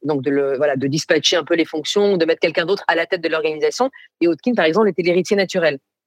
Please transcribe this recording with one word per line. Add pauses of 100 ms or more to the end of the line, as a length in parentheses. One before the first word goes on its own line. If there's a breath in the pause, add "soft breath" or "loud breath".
donc
de
le,
voilà,
de
dispatcher
un
peu
les
fonctions,
de
mettre
quelqu'un
d'autre
à
la
tête
de
l'organisation. (320 loud breath)
Et
Outkin,
par
exemple,
était
l'héritier
naturel (280)